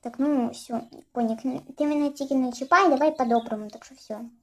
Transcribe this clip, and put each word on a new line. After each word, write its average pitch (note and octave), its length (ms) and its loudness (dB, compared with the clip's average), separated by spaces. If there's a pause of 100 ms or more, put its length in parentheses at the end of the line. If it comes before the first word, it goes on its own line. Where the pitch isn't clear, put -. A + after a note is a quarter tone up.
Так, A#3+ 180 -14
ну, C4+ 300 0
все, - 320 -10 (300)
коник, A3+ 320 -2
ну, C4 180 -6 (160)
ти D4 80 0
мене D4 240 0
тільки C#4 260 -4
не B3+ 160 0
чіпай, E4+ 380 4
давай D4 280 4
по-доброму, A#3 520 0
так - 160 -20
що C4 100 -20
все. G#3+ 240 -14 (240)